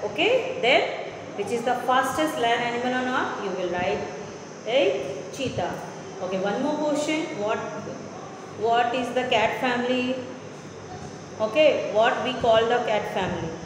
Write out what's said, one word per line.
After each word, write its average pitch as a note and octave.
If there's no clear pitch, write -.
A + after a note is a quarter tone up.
Okay. G4
Then -
which G3
is A#3
the A#3+
fastest C4+
land A#3
animal A#3+
on B3+
earth? B3+
You G3
will F3+
write F3+
a C#4
cheetah. G3+
Okay. F#3
One G3+
more D4
question. D4+
What, G#3+
what A#3
is B3+
the B3+
cat A3+
family? B3+
Okay. A3+
What A#3+
we B3+
call A3+
the A#3+
cat G#3
family? F3